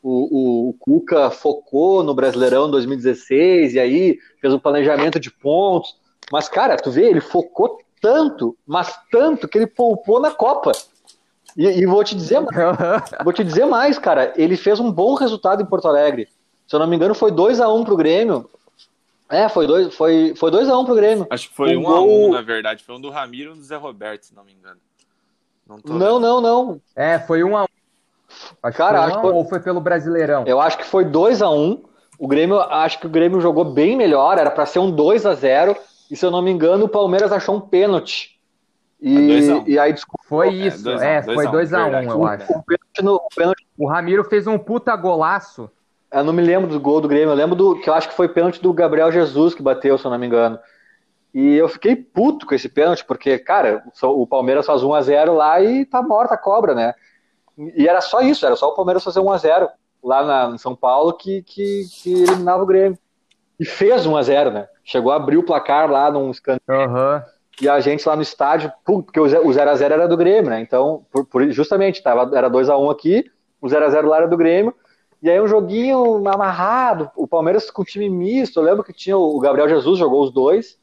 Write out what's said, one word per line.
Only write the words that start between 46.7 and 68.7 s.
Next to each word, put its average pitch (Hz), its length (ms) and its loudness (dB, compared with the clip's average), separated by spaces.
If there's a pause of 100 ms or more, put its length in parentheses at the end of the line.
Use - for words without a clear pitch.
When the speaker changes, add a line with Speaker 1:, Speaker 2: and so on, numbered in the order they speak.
Speaker 1:
do 151 80 -4
gol 143 220 2
do 147 80 -2
Grêmio, 151 220 2
eu 147 40 2
lembro 160 220 0
do, 185 240 2
que - 100 -2
eu 156 40 2
acho 156 140 -2
que - 60 -16
foi 175 140 0
pênalti 175 340 -2
do 180 100 2
Gabriel 160 380 2
Jesus 165 420 2
que 165 80 -16
bateu, 135 380 0
se - 60 -8
eu 135 80 -6
não 120 60 -4
me 123 100 -6
engano. 117 280 0 (760)
E 139 220 2
eu 160 120 2
fiquei 233 280 0
puto 262 500 -2
com - 80 -4
esse 127 140 -4
pênalti, 160 360 0
porque, 131 320 -2
cara, 127 460 0 (100)
só, 135 240 -2
o 123 80 0
Palmeiras 135 400 0
faz 143 200 0
um 143 100 0
a 147 80 2
zero 147 320 2
lá 156 260 2
e 247 240 0
tá 254 160 -4
morta 226 340 0
a 220 40 -6
cobra, 196 340 0
né? 117 220 -2 (840)
E 156 120 4
era 180 120 2
só - 200 -2
isso, 262 260 2
era 165 80 2
só 143 140 0
o 156 80 -2
Palmeiras 180 260 0
fazer 185 160 -4
um 196 140 0
a 190 60 0
zero 170 300 2 (320)
lá 131 220 0
na, 131 320 0
em 117 40 -14
São 127 180 -10
Paulo 135 380 0
que, 190 280 -10
que, 202 400 -8 (180)
que 180 120 -6 (100)
eliminava 185 400 0
o 196 40 -2
Grêmio. 190 300 2 (600)
E 160 60 -6
fez 202 420 0
um 156 100 0
a 143 60 0
zero, 135 300 2
né? 104 160 -10 (160)
Chegou 127 260 -2
a 147 60 2
abrir 151 200 0
o 170 60 4
placar 151 480 0
lá 143 220 2
num 139 180 -4
escanteio. 131 500 -4
Speaker 2:
Aham. 131 440 -2 (360)
Speaker 1:
E 135 80 0
a 143 120 2
gente 143 280 -2
lá 156 60 2
no 156 80 -2
estádio, 151 500 -2 (120)